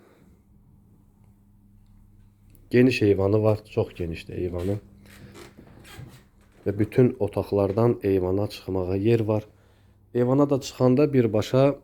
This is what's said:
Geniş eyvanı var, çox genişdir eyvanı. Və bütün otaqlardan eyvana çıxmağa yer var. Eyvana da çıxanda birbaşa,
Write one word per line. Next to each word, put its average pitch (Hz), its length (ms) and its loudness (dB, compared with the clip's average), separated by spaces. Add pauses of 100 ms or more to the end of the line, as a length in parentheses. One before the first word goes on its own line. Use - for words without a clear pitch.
(2750)
Geniş 123 320 2 (100)
eyvanı 98 320 0
var, 107 240 2
çox - 320 -6
genişdir 82 380 -10
eyvanı. 90 420 -6 (1900)
Və 101 140 -2
bütün 120 400 2
otaqlardan 101 840 0
eyvana 98 440 0
çıxmağa 92 480 -6
yer 113 240 2
var. 107 240 -2 (720)
Eyvana 131 360 0
da 139 120 -2
çıxanda 131 520 0
birbaşa, 127 720 2